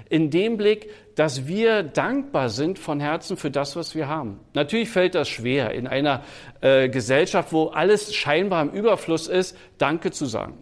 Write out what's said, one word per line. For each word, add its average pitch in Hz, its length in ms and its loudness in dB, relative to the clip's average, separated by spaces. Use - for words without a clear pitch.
in 156 200 2
dem 202 280 2
Blick, 208 320 2
dass 135 320 0
wir 214 360 2
dankbar 156 640 -2
sind 151 280 -2
von 147 220 -4
Herzen 160 380 -4
für 151 120 -4
das, 143 280 -4
was 160 180 -8
wir 147 140 -4
haben. 127 320 -6
Natürlich 202 360 0
fällt 180 260 2
das 147 140 0
schwer, 123 420 -2
in 123 160 -6
einer, 135 360 0
äh, 131 300 6
Gesellschaft, 135 640 2
wo 160 140 2
alles 202 460 2
scheinbar 175 500 0
im 147 80 -2
Überfluss 190 580 0
ist, 185 260 0
Danke 160 340 0
zu - 140 -6
sagen. - 360 -6